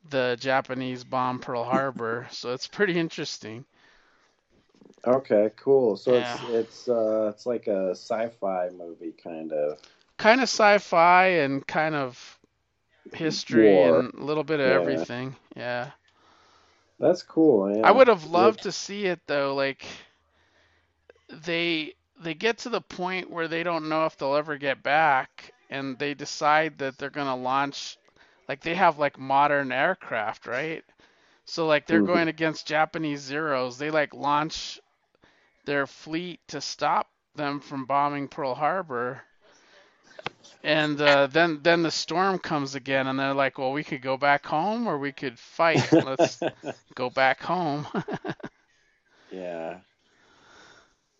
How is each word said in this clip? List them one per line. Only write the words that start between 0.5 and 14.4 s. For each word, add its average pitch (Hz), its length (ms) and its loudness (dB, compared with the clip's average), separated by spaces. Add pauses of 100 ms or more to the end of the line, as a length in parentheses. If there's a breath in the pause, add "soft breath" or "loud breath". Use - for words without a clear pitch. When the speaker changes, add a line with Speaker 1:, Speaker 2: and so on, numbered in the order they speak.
Speaker 1:
bomb 127 360 -2
Pearl 120 240 -4
Harbor. 120 680 -4
So 120 220 -8
it's - 140 -10
pretty 180 300 0
interesting. 139 680 -8 (1400 soft breath)
Speaker 2:
Okay, 113 500 2
cool. 127 400 2
So 123 220 2
it's, 123 160 -2
Speaker 1:
Yeah. 120 80 -10
Speaker 2:
it's, 117 460 -4
uh, 110 460 0
it's - 120 -12
like 117 200 -4
a 95 240 -2
sci-fi 95 800 -4
movie, 85 420 -14
kind 80 400 -12
of. 76 260 -4 (400 soft breath)
Speaker 1:
Kind 233 220 6
of 254 80 2
sci-fi 185 800 4
and 139 400 0
kind 156 280 -2
of 131 440 -8 (760)
history 185 720 6
Speaker 2:
War. - 20 8
Speaker 1:
and 160 280 4
a - 100 -10
little 151 200 -2